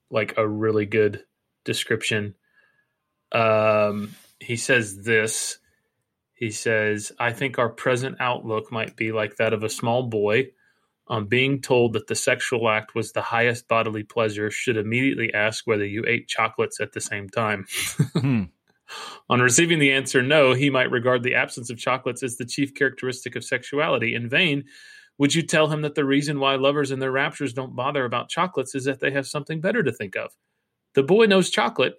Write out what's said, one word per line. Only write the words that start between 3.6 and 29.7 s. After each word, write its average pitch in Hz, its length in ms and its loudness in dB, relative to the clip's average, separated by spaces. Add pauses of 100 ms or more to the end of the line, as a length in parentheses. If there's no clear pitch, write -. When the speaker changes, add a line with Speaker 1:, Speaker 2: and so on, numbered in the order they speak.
Speaker 1:
he 120 160 -6
says 107 460 0
this, 110 560 0 (760)
he 113 180 -6
says, 107 680 -2
"I 120 140 -2
think 127 260 -6
our 120 100 2
present 127 500 -2
outlook 123 540 -4
might 110 240 -6
be 110 160 -4
like 107 240 -4
that 113 160 0
of 107 100 0
a 110 60 -2
small 123 360 -2
boy 110 480 0 (540)
on 107 200 -4
being 131 340 2
told 120 320 4
that 107 140 -4
the 113 80 -4
sexual 120 560 0
act 107 240 -2
was 113 180 -4
the 110 80 -4
highest 117 480 0
bodily 110 360 0
pleasure 107 460 -2
should 110 280 -2
immediately 113 560 0
ask 107 320 0
whether 104 180 2
you 101 220 -4
ate 117 220 -2
chocolates 110 520 -2
at 107 120 -6
the 113 80 -8
same 101 280 -8
time." 107 420 -2
<laughs> - 60 -8 (420)
Speaker 2:
Hmm. 123 260 2 (840)
Speaker 1:
On 117 120 2
receiving 160 380 4
the 143 140 4
answer 135 280 2
no, 135 340 6
he 139 140 2
might 127 220 2
regard 127 320 2
the 123 140 -2
absence 127 340 -4
of 117 80 -10
chocolates 127 460 -4
as 120 140 -6
the 123 80 -6
chief 139 280 -4
characteristic 131 600 -4
of 135 80 -10
sexuality. 131 720 -2
In 117 160 -6
vain 143 340 2 (540)
would 139 160 2
you 165 80 2
tell 156 260 2
him 151 140 -2
that 151 120 -4
the 147 100 2
reason 143 360 2
why 135 140 2
lovers 135 360 2
in 135 80 -4
their 131 140 -2
raptures 139 400 -2
don't 127 240 -8
bother 131 300 0
about 120 240 -4
chocolates 165 440 -2
is 131 120 -4
that 139 140 -2
they 143 100 0
have 135 160 -2
something 156 340 -6
better 214 220 0